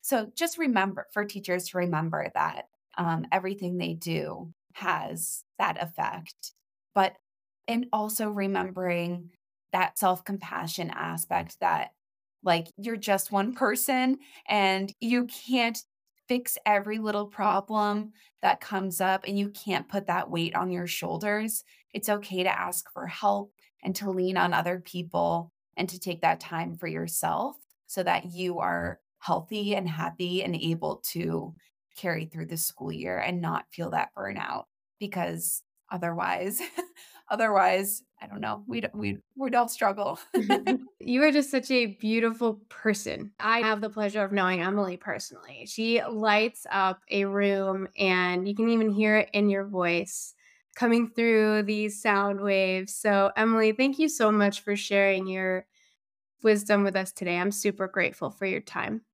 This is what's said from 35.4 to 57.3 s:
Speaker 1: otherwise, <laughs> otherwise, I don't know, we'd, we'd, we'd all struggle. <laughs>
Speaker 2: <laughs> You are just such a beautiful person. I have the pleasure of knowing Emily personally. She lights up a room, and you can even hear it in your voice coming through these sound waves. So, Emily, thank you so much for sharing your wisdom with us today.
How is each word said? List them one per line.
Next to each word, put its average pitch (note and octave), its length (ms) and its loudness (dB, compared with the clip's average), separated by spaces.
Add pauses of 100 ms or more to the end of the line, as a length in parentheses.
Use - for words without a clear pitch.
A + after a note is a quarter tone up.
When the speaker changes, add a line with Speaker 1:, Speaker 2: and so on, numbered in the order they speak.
Speaker 1:
otherwise, F3+ 680 -4 (340)
<laughs> - 360 -18
otherwise, G3 720 2 (180)
I - 60 -18
don't G#3 140 -12
know, G#3 260 -4
we'd, A#3 280 -4
we'd, G3+ 260 -4 (160)
we'd C4 180 -4
all A#3+ 140 4
struggle. G3+ 560 -2
<laughs> - 100 -20
Speaker 2:
<laughs> B3+ 440 2 (280)
You B3+ 160 4
are D4+ 100 8
just C#4+ 180 4
such C4 200 -2
a B3 140 4
beautiful A3+ 840 0
person. - 680 -2
I A3+ 200 2
have A3 240 2
the G#3+ 80 -4
pleasure G#3 340 0
of G3 80 -2
knowing F#3 300 2
Emily F#3+ 340 0
personally. - 680 -10
She A3+ 360 2
lights A3 680 2
up F#3+ 400 0
a G3 160 2
room, G3 600 0 (100)
and F3+ 500 2
you G3+ 60 -2
can A3 160 2
even A3 180 4
hear G#3+ 300 4
it G#3 160 2
in G#3 160 6
your G3 160 0
voice F3 680 -2 (420)
coming A#3 400 4
through G#3+ 500 4
these G#3 360 -2
sound G3+ 400 2
waves. F#3+ 540 2
So, G3 420 4
Emily, A3 360 4
thank C4+ 260 2
you D#4 100 4
so A3 240 4
much G3+ 300 4
for G3+ 140 0
sharing G3 500 4
your F#3+ 400 -2 (760)
wisdom G#3 420 6
with G3 120 2
us F#3+ 160 -2
today. F3 240 -2